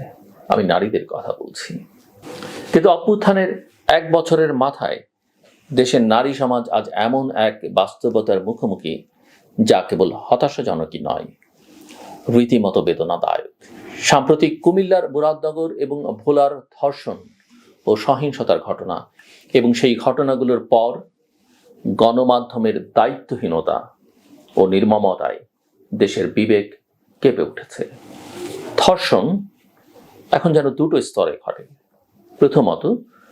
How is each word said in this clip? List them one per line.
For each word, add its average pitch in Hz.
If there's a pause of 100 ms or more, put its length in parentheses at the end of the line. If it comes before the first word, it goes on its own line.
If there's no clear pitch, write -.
(480)
আমি 104
নারীদের 92
কথা -
বলছি। - (960)
কিন্তু 185
অভ্যুত্থানের 190 (180)
এক 160
বছরের 160
মাথায় 131 (680)
দেশের 127
নারী 117
সমাজ 123
আজ 110
এমন 131
এক 107 (120)
বাস্তবতার 101
মুখোমুখি, 98 (580)
যা 110
কেবল -
হতাশাজনকই -
নয়, - (1040)
রীতিমতো 117
বেদনাদায়ক। 82 (320)
সাম্প্রতিক 151
কুমিল্লার 180
মুরাদনগর 156
এবং 139
ভোলার 143 (200)
ধর্ষণ 139 (720)
ও 107
সহিংসতার 131
ঘটনা 90 (460)
এবং 120
সেই 120
ঘটনাগুলোর 127
পর 120 (840)
গণমাধ্যমের 117
দায়িত্বহীনতা - (600)
ও 95
নির্মমতায় 98 (540)
দেশের 98
বিবেক 107 (460)
কেঁপে 123
উঠেছে। - (880)
ধর্ষণ 175 (920)
এখন 160
যেন 143
দুটো 151
স্তরে 85
ঘটে। - (720)
প্রথমত 139 (360)